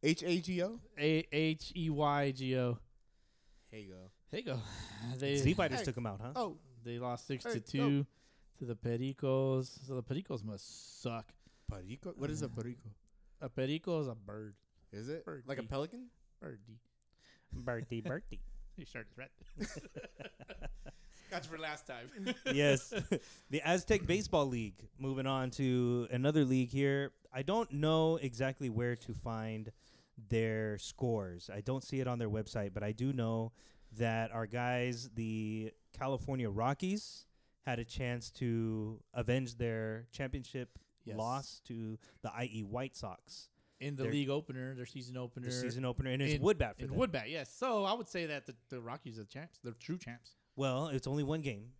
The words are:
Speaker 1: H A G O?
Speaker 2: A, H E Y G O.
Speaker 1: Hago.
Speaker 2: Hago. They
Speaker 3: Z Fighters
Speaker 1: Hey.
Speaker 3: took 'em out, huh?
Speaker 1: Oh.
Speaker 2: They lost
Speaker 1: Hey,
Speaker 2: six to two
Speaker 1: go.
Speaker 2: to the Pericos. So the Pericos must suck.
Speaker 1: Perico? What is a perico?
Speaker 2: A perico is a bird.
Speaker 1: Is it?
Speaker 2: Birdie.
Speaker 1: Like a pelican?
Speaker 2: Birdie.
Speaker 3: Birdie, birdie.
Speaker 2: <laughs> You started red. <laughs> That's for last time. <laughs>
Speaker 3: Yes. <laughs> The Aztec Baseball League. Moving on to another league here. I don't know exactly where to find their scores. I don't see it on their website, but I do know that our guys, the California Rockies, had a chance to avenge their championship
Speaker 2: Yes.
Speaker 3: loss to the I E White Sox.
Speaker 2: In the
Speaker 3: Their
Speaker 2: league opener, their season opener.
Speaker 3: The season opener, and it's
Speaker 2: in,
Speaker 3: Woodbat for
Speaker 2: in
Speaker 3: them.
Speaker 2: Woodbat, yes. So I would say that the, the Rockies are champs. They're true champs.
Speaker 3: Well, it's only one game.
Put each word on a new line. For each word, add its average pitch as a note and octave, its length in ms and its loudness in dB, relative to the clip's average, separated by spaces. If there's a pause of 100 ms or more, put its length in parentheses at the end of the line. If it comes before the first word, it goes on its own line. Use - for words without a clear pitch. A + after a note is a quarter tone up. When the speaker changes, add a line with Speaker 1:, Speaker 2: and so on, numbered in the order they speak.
Speaker 1:
H D#3+ 200 4
A F3+ 160 4
G F3 240 0
O? A3+ 160 -2 (200)
Speaker 2:
A, D#3 340 4
H D#3 420 0
E D#3+ 140 0
Y C#3+ 440 4
G B2+ 260 0
O. B2 200 2 (960)
Speaker 1:
Hago. G2+ 220 -12 (400)
Speaker 2:
Hago. C3 260 -4 (560)
They C#3 220 2
Speaker 3:
Z C#3 160 6
Fighters D#3 240 2
Speaker 1:
Hey. G#3 80 -2
Speaker 3:
took C3 100 -2
'em A#2+ 80 -4
out, G2+ 180 -2
huh? B2 140 -8
Speaker 1:
Oh. G#3 200 -2 (280)
Speaker 2:
They A#2+ 140 -4
lost B2 280 -4
Speaker 1:
Hey, C3+ 120 -4
Speaker 2:
six - 160 -4
to A2+ 60 -2
two C#3+ 420 4
Speaker 1:
go. C#3 40 0 (520)
Speaker 2:
to C#3 80 -8
the A#2+ 100 -4
Pericos. C3 1040 2 (100)
So C3+ 60 -6
the B2 80 -2
Pericos C3 420 -4
must - 560 -10
suck. A#2 320 -4 (400)
Speaker 1:
Perico? G#2+ 460 -8
What C#3+ 100 -2
is D3+ 140 -2
a C3 80 -2
perico? A#2+ 400 -8 (500)
Speaker 2:
A C#3 80 -6
perico D#3 540 0
is C3+ 60 0
a A2+ 60 -4
bird. G#2 420 -10 (360)
Speaker 1:
Is A2 160 -8
it? D#3 160 -6
Speaker 2:
Birdie. D3 240 -8
Speaker 1:
Like C3+ 100 -4
a A#2 60 -6
pelican? D#3 420 -4 (340)
Speaker 2:
Birdie. A2+ 380 -12 (760)
Speaker 3:
Birdie, A#2+ 480 -2
birdie. B2+ 440 -4
Speaker 2:
<laughs> - 320 -12
You E3+ 80 -12
started A2 320 -12
red. C3 120 -12 (280)
<laughs> G#3 120 -4 (1600)
That's F#3+ 160 -4
for D#3+ 120 -8
last D3+ 280 -6
time. C3 480 -6 (120)
<laughs> E3+ 80 2
Speaker 3:
Yes. C#3 380 6 (300)
<laughs> - 280 -18
The C#3+ 140 2
Aztec F3+ 420 4
Baseball F3 400 4
League. A#2 420 -2 (100)
Moving C3+ 280 -2
on C3 260 2
to B2 580 4
another C#3+ 340 6
league B2+ 260 6
here. C#3 420 2 (200)
I B2+ 100 -2
don't G#3+ 300 2
know D#3+ 440 6
exactly C3 540 0
where A#2+ 260 2
to A#2 180 -8
find A2 560 -4 (580)
their A2 500 4
scores. G2+ 760 -2
I G#2 80 -6
don't B2+ 220 0
see C3+ 180 -2
it B2+ 80 2
on A#2+ 100 0
their A2+ 120 0
website, G#2 420 0
but G2+ 100 -2
I G#2+ 100 0
do B2 200 2
know A2+ 400 0 (460)
that A2+ 340 2
our A2+ 140 0
guys, B2 680 0
the A2 580 -2 (240)
California C3+ 540 0
Rockies, C#3 760 0 (400)
had B2 120 0
a A#2 60 -4
chance A#2+ 480 -2
to A2+ 680 0 (120)
avenge A#2+ 440 2
their A2+ 560 -2
championship C3 640 -6 (280)
Speaker 2:
Yes. G#2+ 120 -6
Speaker 3:
loss B2 480 -2
to A2 320 -6 (240)
the A2 120 -4
I A#2+ 160 -2
E A2 120 -4
White B2 340 -4
Sox. - 540 -12 (280)
Speaker 2:
In C#3+ 180 -4
the C3 80 0
Speaker 3:
Their A2+ 80 2
Speaker 2:
league C#3 180 2
opener, C3+ 440 -2
their B2 120 -8
season B2+ 320 -10
opener. B2 280 -8
Speaker 3:
The B2+ 60 -2
season B2 320 -2
opener, B2+ 260 2
and C3 120 2
it's D3 120 4
Speaker 2:
in, C#3+ 60 2
Speaker 3:
Woodbat D3 380 4
for - 60 -8
Speaker 2:
in C3+ 60 -4
Speaker 3:
them. - 80 0
Speaker 2:
Woodbat, D3+ 300 2
yes. D3+ 260 -6
So A3+ 300 2
I G3 80 4
would A#3+ 160 0
say F3 180 -2
that D3 200 -4
the, B2+ 80 -10 (160)
the B2+ 100 -6
Rockies A#2 380 -8
are G#2+ 80 -8
champs. C#3+ 360 -12
They're A#2+ 120 -6
true F3 240 -4
champs. - 380 -12 (200)
Speaker 3:
Well, C3+ 320 2
it's C3 180 -2
only C#3+ 180 2
one D#3 180 0
game. A2+ 240 -4 (140)